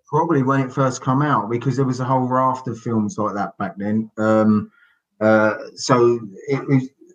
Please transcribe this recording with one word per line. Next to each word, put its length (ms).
probably 320
when 200
it 120
first 300
come 180
out, 300
because 240
there 100
was 140
a 60
whole 220
raft 400
of 120
films 400
like 160
that 240
back 180
then. 400
Um, 540
uh, 320
so 440
it 200
was, 220